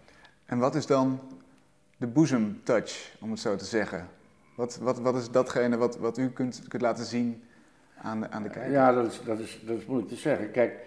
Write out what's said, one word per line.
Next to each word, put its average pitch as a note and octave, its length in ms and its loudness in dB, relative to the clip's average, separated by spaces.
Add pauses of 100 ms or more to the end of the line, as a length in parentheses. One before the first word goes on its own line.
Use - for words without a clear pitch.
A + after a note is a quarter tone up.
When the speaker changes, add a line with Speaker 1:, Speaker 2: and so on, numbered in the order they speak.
(460)
Speaker 1:
En B2 120 -2
wat C3 160 4
is D3 120 0
dan C3 340 4 (760)
de B2+ 100 -4
boezemtouch, A#2+ 1160 0
om A2 100 -8
het G#2+ 100 -6
zo G#2 160 0
te F#2+ 80 -8
zeggen? F#2+ 440 -2 (460)
Wat, A#2+ 220 -4
wat, A#2+ 240 0
wat B2 160 2
is A#2 140 -4
datgene B2 460 2
wat, A#2+ 220 2
wat A#2 200 -2
u C3 120 0
kunt, B2+ 380 -4
kunt A#2 140 -4
laten A#2 220 0
zien A#2 380 -2 (600)
aan A2 180 -4
de, - 100 -6
aan A2 120 -8
de G#2 80 -8
kijker? C3 220 -4
Speaker 2:
Ja, C3 200 8
dat B2 140 4
is, G2+ 180 -6
dat A2 140 -2
is, - 280 -10
dat A2+ 100 -2
is G#2 80 -8
moeilijk B2+ 260 -2
te A#2+ 60 -8
zeggen. G#2+ 340 0
Kijk, A#2+ 240 2 (120)